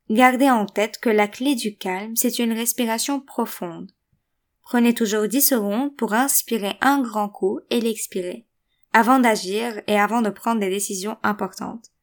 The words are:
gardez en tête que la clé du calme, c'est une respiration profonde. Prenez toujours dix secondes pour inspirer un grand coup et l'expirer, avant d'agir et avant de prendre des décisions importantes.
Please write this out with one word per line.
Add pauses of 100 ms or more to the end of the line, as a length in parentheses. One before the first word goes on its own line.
gardez
en
tête
que
la
clé
du
calme,
c'est
une
respiration
profonde. (760)
Prenez
toujours
dix
secondes
pour
inspirer
un
grand
coup (100)
et
l'expirer, (460)
avant
d'agir
et
avant
de
prendre
des
décisions
importantes. (120)